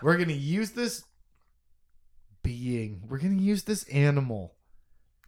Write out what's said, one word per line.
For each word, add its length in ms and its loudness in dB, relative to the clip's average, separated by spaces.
We're 140 4
gonna 160 0
use 400 -2
this 320 -4
being. 640 -4
We're 100 -8
gonna 240 2
use 220 2
this 200 -2
animal 720 2